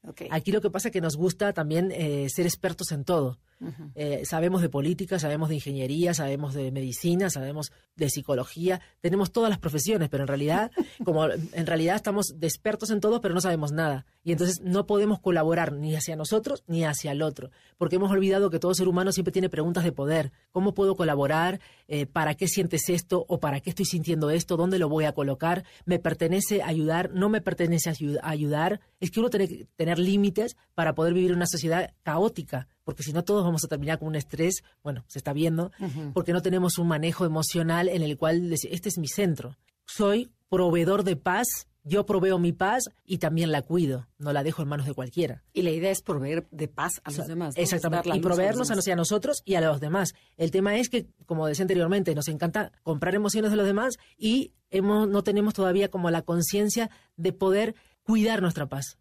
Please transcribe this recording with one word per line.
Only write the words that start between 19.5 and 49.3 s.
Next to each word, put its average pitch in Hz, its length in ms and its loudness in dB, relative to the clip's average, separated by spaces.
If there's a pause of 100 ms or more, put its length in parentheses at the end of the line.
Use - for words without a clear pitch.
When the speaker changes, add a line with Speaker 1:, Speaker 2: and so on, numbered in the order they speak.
Speaker 2:
de 165 100 2
poder. 147 380 0 (200)
¿Cómo 190 240 0
puedo 196 200 2
colaborar? 160 640 0 (280)
Eh, 147 180 -4
¿para 151 300 -2
qué 190 120 -2
sientes 175 420 0
esto? 175 400 0
¿O 175 100 0
para 139 220 -2
qué - 80 -6
estoy 175 160 -2
sintiendo 156 440 0
esto? 170 280 0
¿Dónde 185 220 2
lo 156 100 2
voy 156 160 0
a 147 80 0
colocar? 156 500 -2 (220)
¿Me 175 140 0
pertenece 175 640 0
ayudar? 160 500 0
¿No 190 160 2
me 214 100 2
pertenece 170 520 0
ayu-, 147 320 -4
ayudar? 151 580 0 (180)
Es 180 120 -4
que 226 100 0
uno 240 80 2
tiene 196 180 2
que - 200 -12 (100)
tener 165 220 0
límites 202 580 2 (160)
para 160 220 0
poder 165 180 2
vivir 180 180 4
en 175 60 2
una 175 100 0
sociedad 165 460 -2 (100)
caótica, 156 640 -2 (160)
porque 135 200 -8
si 147 100 -6
no 170 100 0
todos 202 220 2
vamos 165 180 0
a 147 40 -6
terminar 151 320 -2
con 156 100 -6
un 156 60 -4
estrés, 160 480 -2 (200)
bueno, 131 240 -8
se - 120 -12
está 143 140 -6
viendo, 165 460 0
Speaker 1:
Ujú. 151 340 -6
Speaker 2:
porque 170 200 0
no 175 80 0
tenemos 180 360 2
un 170 100 0
manejo 165 380 0
emocional 165 640 0
en 175 120 0
el 147 160 0
cual 170 320 2
deci-, - 220 -4
este 180 180 -6
es 180 80 -4
mi 156 100 -4
centro. 156 500 -2 (280)
Soy 214 460 0 (180)
proveedor 180 540 4
de 180 120 0
paz, 190 320 0 (360)
yo 196 220 2
proveo 190 340 4
mi 175 140 2
paz 214 300 0 (220)
y 185 120 -4
también 165 340 0
la 143 100 2
cuido, 139 460 0 (100)
no 147 160 -4
la 143 100 0
dejo 160 180 -2
en 143 80 -4
manos 143 160 -4
de 143 80 -4
cualquiera. 131 500 -4 (100)
Speaker 1:
Y 185 100 0
la 170 80 2
idea 170 200 0
es 190 100 -2
proveer 151 500 -4
de 156 160 -6
paz - 360 -6
a 147 60 -12
los 147 100 -6
Speaker 2:
O - 40 -6
sea, 139 40 -8
Speaker 1:
demás, 165 300 -6
¿no? 175 60 0
Speaker 2:
exactamente, 165 340 0
Speaker 1:
Dar 170 100 -2
la 170 80 0
Speaker 2:
y 180 40 2
Speaker 1:
luz 170 60 -2
a 185 40 2
los 175 80 4
Speaker 2:
proveernos 214 320 2
a 226 40 0
Speaker 1:
demás. 196 140 0
Speaker 2:
nos-, 185 60 0
a - 20 2
nosotros 202 500 0